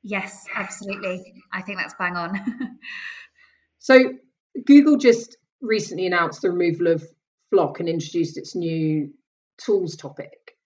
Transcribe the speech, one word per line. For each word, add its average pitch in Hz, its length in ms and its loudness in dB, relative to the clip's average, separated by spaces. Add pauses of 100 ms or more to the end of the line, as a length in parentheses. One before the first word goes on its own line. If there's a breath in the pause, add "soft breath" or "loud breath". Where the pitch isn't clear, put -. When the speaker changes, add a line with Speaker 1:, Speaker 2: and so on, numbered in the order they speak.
Speaker 1:
Yes, 196 520 -8
absolutely. 196 880 -10 (100)
I 185 100 -8
think 190 160 -10
that's - 200 -10
bang 180 180 -4
on. 196 680 -8
<laughs> - 40 -18 (960 loud breath)
Speaker 2:
So 262 140 8 (640)
Google 285 320 8
just 233 420 2 (220)
recently 214 460 -2
announced 175 340 -2
the 185 120 0
removal 175 340 0
of 165 180 2 (460)
flock 170 300 2
and 170 80 -4
introduced 165 500 -4
its - 160 -14
new 160 580 -2 (460)
tools 185 380 -2
topic. - 680 -16